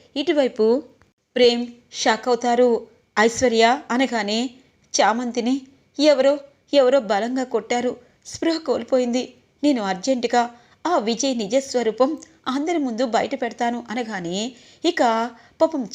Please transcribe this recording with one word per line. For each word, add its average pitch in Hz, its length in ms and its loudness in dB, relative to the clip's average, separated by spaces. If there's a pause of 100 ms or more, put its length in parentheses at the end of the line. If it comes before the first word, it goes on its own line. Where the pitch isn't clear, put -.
(160)
ఇటువైపు 269 680 0 (520)
ప్రేమ్ 240 320 2 (260)
షాక్ 220 340 -2
అవుతారు. 240 600 2 (320)
"ఐశ్వర్య" 226 640 2 (100)
అనగానే 233 580 -2 (520)
చామంతిని, 240 600 0 (380)
"ఎవరో, 277 400 4 (340)
ఎవరో 269 260 6
బలంగా 226 440 -2
కొట్టారు, 240 540 -4 (280)
స్పృహ 330 320 -4
కోల్పోయింది. 254 760 -2 (300)
నేను 277 180 2
అర్జెంటుగా 233 720 0 (320)
ఆ 339 100 2
విజయ్ 240 400 -2
నిజస్వరూపం 240 800 0 (300)
అందరి 294 300 -2
ముందు 254 280 -2
బయట 233 360 -2
పెడతాను" 233 480 -4
అనగానే, 214 640 -6 (340)
ఇక 240 440 0 (320)
పాపం 311 340 -2